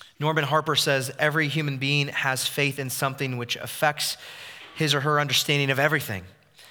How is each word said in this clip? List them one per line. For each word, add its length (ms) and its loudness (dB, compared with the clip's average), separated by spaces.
Norman 260 2
Harper 300 2
says, 440 2
"Every 280 2
human 300 -2
being 300 0
has 400 -2
faith 320 0
in 100 -4
something 480 -2
which 200 -4
affects 600 -2
his 180 2
or 80 2
her 180 4
understanding 520 2
of 80 2
everything. 440 0